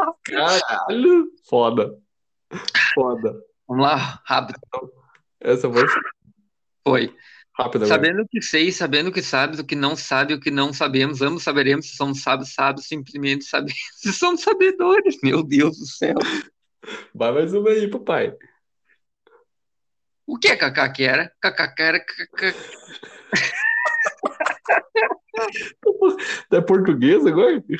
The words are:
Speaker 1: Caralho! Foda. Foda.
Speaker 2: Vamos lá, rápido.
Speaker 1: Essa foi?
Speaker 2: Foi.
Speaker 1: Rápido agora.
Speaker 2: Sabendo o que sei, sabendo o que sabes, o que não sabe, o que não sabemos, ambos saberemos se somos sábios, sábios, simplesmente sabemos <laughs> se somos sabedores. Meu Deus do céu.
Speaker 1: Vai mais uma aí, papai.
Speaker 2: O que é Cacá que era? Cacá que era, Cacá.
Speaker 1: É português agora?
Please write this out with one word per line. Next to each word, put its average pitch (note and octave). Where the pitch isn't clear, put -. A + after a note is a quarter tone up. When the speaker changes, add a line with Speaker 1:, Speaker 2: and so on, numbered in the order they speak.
Speaker 1:
Caralho! A#3+
Foda. A#2
Foda. A#2
Speaker 2:
Vamos C3
lá, C#3
rápido. B2
Speaker 1:
Essa B2+
foi? A#2+
Speaker 2:
Foi. B2+
Speaker 1:
Rápido -
agora. D3
Speaker 2:
Sabendo F3
o G3+
que A3+
sei, D#3+
sabendo D#3
o -
que F3+
sabes, D3
o D3
que D3+
não C#3+
sabe, C#3+
o C#3+
que D3+
não C#3+
sabemos, C3+
ambos D#3+
saberemos C#3+
se -
somos C#3
sábios, C3
sábios, C#3
simplesmente C#3
sabemos C#3+
<laughs> -
se -
somos F4
sabedores. F#4+
Meu C#3
Deus D3
do -
céu. -
Speaker 1:
Vai A#2
mais D#3+
uma G#3
aí, G#3+
papai. E3+
Speaker 2:
O C4+
que G4
é -
Cacá C#3
que C3+
era? C#3
Cacá E3
que -
era, D#3+
Cacá. -
Speaker 1:
É F3
português E3+
agora? G#3